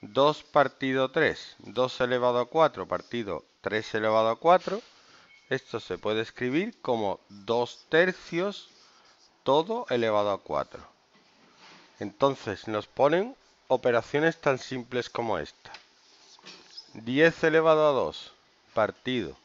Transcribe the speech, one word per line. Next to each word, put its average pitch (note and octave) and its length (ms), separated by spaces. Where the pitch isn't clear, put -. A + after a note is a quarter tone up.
dos C#3 420
partido C3+ 680
tres, C#3 500
dos B2 400
elevado B2 400
a A#2+ 60
cuatro D3+ 400
partido F#2 580
tres G#2+ 340
elevado A2 340
a A2+ 80
cuatro, F#3 460
esto B2+ 320
se - 160
puede G#2+ 240
escribir C#3 600
como G#2+ 460
dos A2+ 600
tercios F3+ 800
todo F3 460
elevado G#2+ 440
a F#2+ 100
cuatro. D2 440
Entonces A2+ 680
nos G#2+ 200
ponen F3+ 480
operaciones B2+ 720
tan C3 180
simples B2 500
como A2+ 300
esta. - 340
Diez C3+ 520
elevado D#3 440
a C#3+ 40
dos F#2 400
partido G#2 720